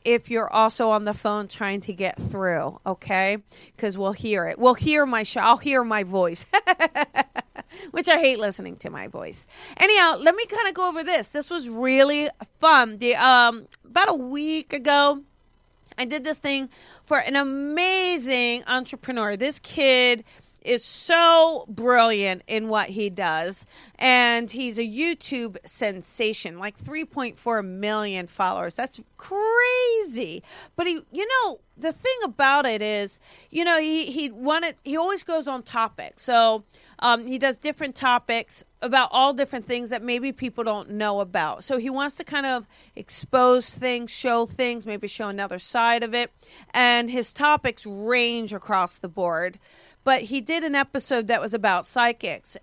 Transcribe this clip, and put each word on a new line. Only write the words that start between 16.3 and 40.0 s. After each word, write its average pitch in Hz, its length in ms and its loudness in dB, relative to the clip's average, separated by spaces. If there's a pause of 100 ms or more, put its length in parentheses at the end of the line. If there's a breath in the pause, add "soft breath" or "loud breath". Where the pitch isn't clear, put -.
thing 277 300 -2 (360 loud breath)
for 294 140 2
an 269 180 0
amazing 277 1300 0
entrepreneur. 240 720 -4
This 262 220 -4
kid 247 640 4 (360 soft breath)
is 240 220 -2
so 330 880 4
brilliant 220 800 2
in 220 200 -4
what 214 220 0
he 202 200 -4
does, 175 560 -4 (320 loud breath)
and 240 540 4
he's 240 280 -8
a - 60 -2
YouTube 240 800 -6
sensation, 202 960 -6
like, 208 160 -8
three 311 300 -10
point 254 320 -8
four 226 240 -2
million 196 640 -4
followers. 180 480 -4
That's 254 240 -8 (160)
crazy. 440 1300 0 (320 loud breath)
But 349 120 -2
he, 330 120 -4 (120)
you 381 160 -6
know, 466 320 0 (180)
the 320 160 -4
thing 508 300 -4
about 277 420 2
it 220 160 -2
is, 208 380 -4 (300 loud breath)
you 330 140 -2
know, 339 160 4
he, 311 260 0
he 285 260 -4
wanted, 302 520 -2
he 285 140 -6
always 359 260 -2
goes 320 240 -4
on 262 140 -8
topic. - 580 -6
So, 226 440 4 (360 soft breath)
um, 233 280 2
he 262 100 -6
does 262 200 0
different 294 380 -6
topics 240 680 0 (180)
about 254 300 2
all 269 220 4
different 254 320 -4
things 240 240 -6
that 233 120 -6